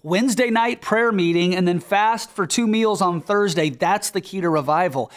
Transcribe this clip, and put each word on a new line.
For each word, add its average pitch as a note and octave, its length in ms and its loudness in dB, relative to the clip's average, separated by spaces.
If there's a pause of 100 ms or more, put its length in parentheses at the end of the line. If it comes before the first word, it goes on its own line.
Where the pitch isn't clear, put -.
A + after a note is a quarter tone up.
Wednesday A3+ 460 0
night A3+ 320 0
prayer A#3 280 0
meeting F3 460 2
and F#3 100 0
then F3 140 0
fast A3 500 -2
for F#3+ 160 -4
two A#3 220 0
meals G#3+ 340 2
on F3 180 0
Thursday, F3 500 0
that's F3 400 -2
the F#3+ 100 -4
key F#3+ 220 -8
to E3+ 60 2
revival. D3+ 680 0